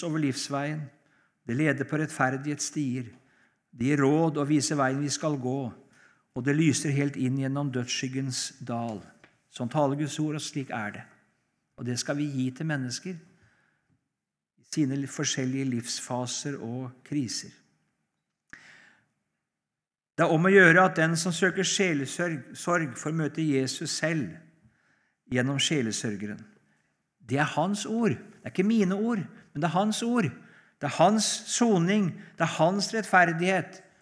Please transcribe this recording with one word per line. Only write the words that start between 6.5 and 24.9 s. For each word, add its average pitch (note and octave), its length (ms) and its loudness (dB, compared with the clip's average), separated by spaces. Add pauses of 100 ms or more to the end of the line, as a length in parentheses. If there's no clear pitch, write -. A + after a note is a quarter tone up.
lyser D#3+ 380 2
helt C#3+ 240 0
inn C3 220 0
gjennom C#3 320 -2
dødsskyggens B2+ 720 -4 (200)
dal. A#2 360 -6 (520)
Sånn B2 160 -6
taler C#3+ 300 2
Guds D3+ 220 -4
ord, D3+ 180 -4
og - 20 -8
slik - 320 -8
er G#2+ 220 -4
det. A#2+ 80 -14 (760)
Og - 80 -12
det B2 160 -4
skal C#3+ 160 -4
vi D3 120 -2
gi C3 240 -2
til D#3+ 160 -6
mennesker C#3 440 -6
i - 1600 -20
sine C#3 240 0 (120)
forskjellige C3+ 600 -4
livsfaser B2 920 -6
og B2 440 -10
kriser. - 480 -6 (2500)
Det D#3+ 120 2
er E3+ 80 4
om D#3+ 120 4
å F#3+ 80 6
gjøre F#3 340 10
at - 100 -4
den D#3+ 200 2
som E3+ 160 -2
søker F#3 320 0
sjelesorg, E3 920 -2
sorg E3 400 -2
får D#3 200 -6
møte D#3+ 280 -2
Jesus C3+ 560 -2
selv D#3 320 -2 (1000)